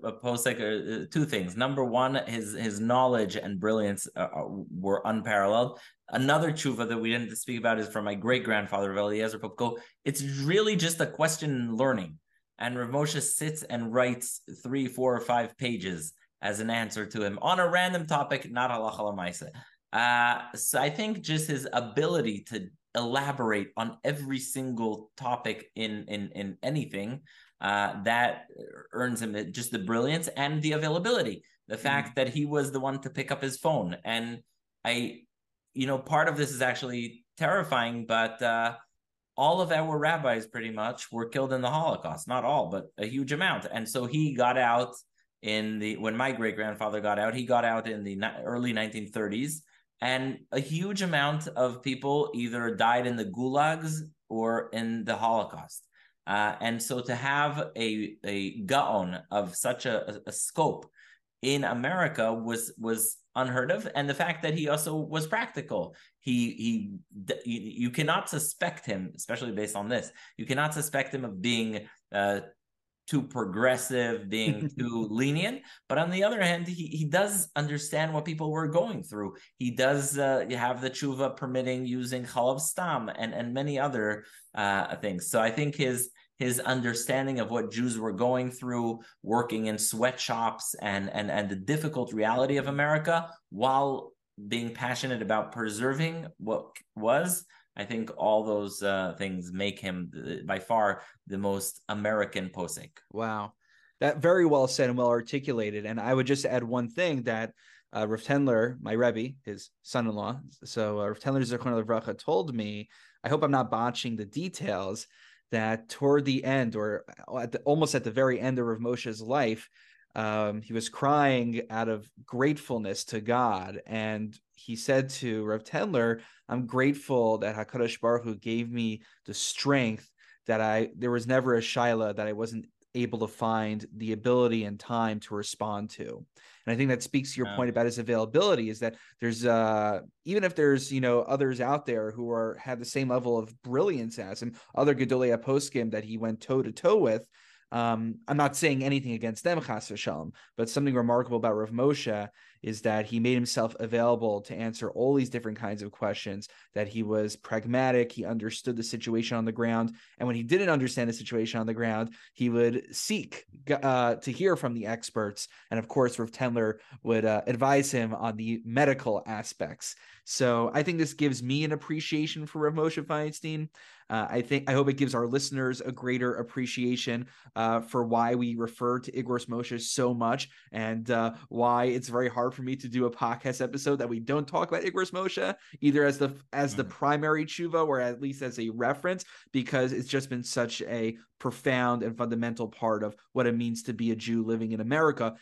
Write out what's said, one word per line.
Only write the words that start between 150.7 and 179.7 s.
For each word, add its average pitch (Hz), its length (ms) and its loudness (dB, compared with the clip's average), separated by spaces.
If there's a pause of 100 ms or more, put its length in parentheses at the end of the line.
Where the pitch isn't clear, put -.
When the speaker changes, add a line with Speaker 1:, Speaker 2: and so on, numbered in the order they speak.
Speaker 2:
remarkable 120 420 4
about 110 200 2
Rav 107 140 -2
Moshe 120 580 0 (340)
is 110 200 -4
that 107 240 2
he 117 140 -2
made 123 140 4
himself 117 460 0
available 113 640 2
to 104 120 -10
answer 113 360 -4
all 131 240 4
these 131 140 4
different 117 300 -4
kinds 104 240 -6
of 101 80 -8
questions, 104 580 -4 (260)
that 104 120 0
he 113 160 -4
was 107 320 0
pragmatic, 120 800 2
he 113 120 -6
understood 113 520 -4
the 113 80 -4
situation 113 520 -2
on 113 80 0
the 113 80 0
ground, 117 400 0 (260)
and 120 100 -2
when 120 80 0
he 117 80 -4
didn't 185 240 4
understand 131 420 2
the - 20 -2
situation 113 460 -2
on 110 80 0
the 113 80 -2
ground, 113 400 -2 (200)
he 120 160 0
would 117 440 2
seek, - 500 -4 (380)
uh, 127 320 4
to - 160 -6
hear 175 260 4
from 127 160 -2
the 113 140 -4
experts, 110 640 -4 (240)
and 113 60 0
of 110 100 -4
course, 123 320 2
Rav 113 100 -2
Tendler 117 440 0 (280)
would, 113 220 2
uh, 107 240 4
advise 139 420 4
him 113 240 0
on 113 220 -2
the 113 280 -4
medical 127 640 2
aspects. - 680 -8 (280)
So 120 480 2
I 151 100 2
think 165 160 0
this 156 160 0
gives 135 280 0
me 135 220 0
an 156 80 0
appreciation 156 760 -4
for 156 140 -8
Rav 151 140 2
Moshe 156 300 0
Feinstein. 151 640 -4 (400)
Uh, 110 200 0
I 123 120 0
think, 139 280 0
I 135 40 4
hope 139 160 6
it 135 80 2
gives 135 200 2
our 120 100 2
listeners 131 540 0
a 127 120 -6
greater 123 440 0
appreciation, 123 920 -2 (280)
uh, 113 260 2
for 123 240 -2
why 117 300 4
we 120 220 0
refer 120 440 -2
to - 120 -12
Igros 123 340 -2
Moshe 120 340 -4